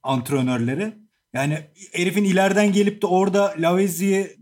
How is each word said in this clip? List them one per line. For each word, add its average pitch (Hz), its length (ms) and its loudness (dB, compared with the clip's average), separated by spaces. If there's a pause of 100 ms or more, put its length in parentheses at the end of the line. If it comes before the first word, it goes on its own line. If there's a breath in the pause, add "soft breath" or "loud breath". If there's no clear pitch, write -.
antrenörleri. 131 920 -2 (400)
Yani 143 240 -2 (340)
herifin 185 320 -2
ileriden 196 480 2
gelip 202 300 0
de 202 40 -2
orada 196 520 2
Lavezzi'yi 185 680 0 (160)